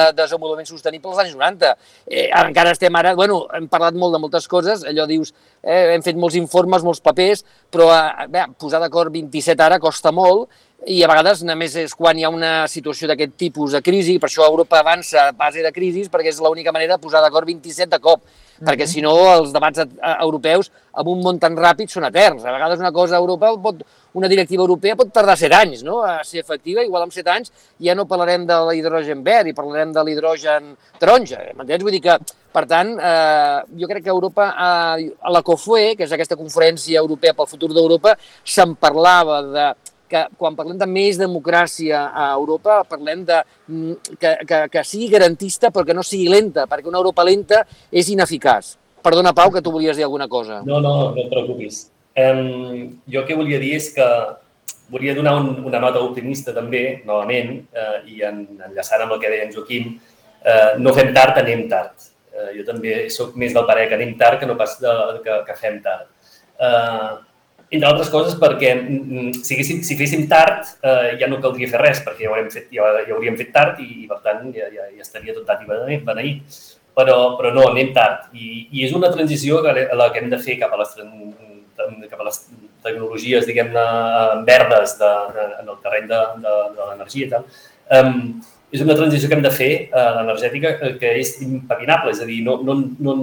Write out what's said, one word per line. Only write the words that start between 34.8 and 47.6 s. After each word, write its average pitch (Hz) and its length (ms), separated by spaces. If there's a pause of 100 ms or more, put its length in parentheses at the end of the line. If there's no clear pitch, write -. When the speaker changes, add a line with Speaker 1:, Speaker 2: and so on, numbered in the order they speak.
Speaker 1:
a 180 120
la 175 100
cofue, 214 560
que 190 60
és 147 80
aquesta 160 260
conferència 160 640
europea 156 340
pel 147 140
futur 156 260
d'Europa, 165 420 (280)
se'n 175 320
parlava 160 640
de 143 320 (340)
que 160 160 (140)
quan 160 180
parlem 165 220
de 196 80
més 190 320
democràcia 165 960
a 143 220
Europa, 160 520
parlem 156 380
de, 165 160 (260)
mm, 160 260 (260)
que, 160 260
que, 156 240
que 156 140
sigui 220 260
garantista 190 640
però 185 120
que 165 120
no 180 80
sigui 185 260
lenta, 180 380
perquè 143 200
una 175 120
Europa 180 240
lenta 202 420 (260)